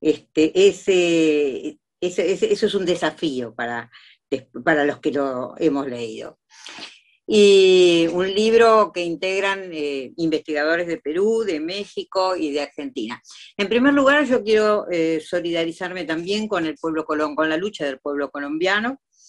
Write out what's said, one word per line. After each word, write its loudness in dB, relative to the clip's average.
Este, 2
ese, 0
ese, -2
ese, 0
eso 0
es -2
un -2
desafío -4
para, -8
para 2
los -2
que -2
lo -4
hemos 0
leído. -10
Y 6
un -2
libro 4
que -6
integran, -4
eh, -6
investigadores -2
de -6
Perú, -2
de -4
México -4
y -4
de -2
Argentina. -10
En -4
primer 4
lugar, 4
yo 0
quiero, 2
eh, 0
solidarizarme -4
también -4
con -2
el -4
pueblo -6
colom-, -2
con 0
la -2
lucha -6
del -6
pueblo -6
colombiano, -4